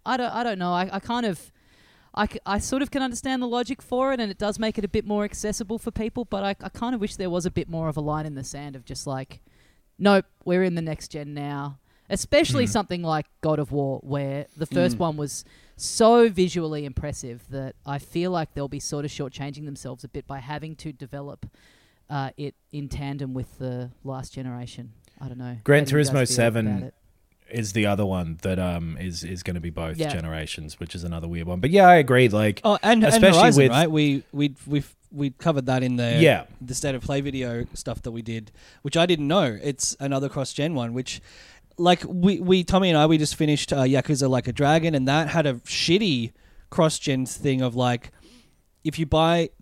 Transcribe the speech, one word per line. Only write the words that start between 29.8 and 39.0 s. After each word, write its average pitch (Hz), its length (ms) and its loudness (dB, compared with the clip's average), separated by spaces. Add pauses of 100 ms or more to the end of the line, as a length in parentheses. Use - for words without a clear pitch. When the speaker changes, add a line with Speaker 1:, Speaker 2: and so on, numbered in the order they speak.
Speaker 1:
Yeah. 156 120 -4
Speaker 2:
generations, 80 720 -8
which 85 160 -10
is 87 80 -8
another 82 240 -6
weird 85 200 -6
one. 90 120 -4
But 113 120 0
yeah, 190 160 8
I 180 80 12
agree. 127 320 6
Like, 107 360 2
Speaker 3:
Oh, 202 200 4
and, 220 200 4
and - 20 6
Speaker 2:
especially 196 340 8
Speaker 3:
Horizon, 143 240 8
Speaker 2:
with 127 80 6
Speaker 3:
right? 156 200 4
We, 147 400 2
we, 143 240 -2 (120)
we, 143 160 0 (280)
we 143 200 -4
covered 139 360 -2
that 131 160 0
in 127 140 0
the, 120 220 0
Speaker 2:
Yeah. 143 260 6 (140)
Speaker 3:
the 127 140 -10
State 139 220 -4
of 120 80 -8
Play 139 180 -2
video 127 440 -4 (100)
stuff - 280 -8
that 123 80 -8
we 117 120 -8
did, 113 280 -8 (300)
which 143 160 -4
I 165 80 4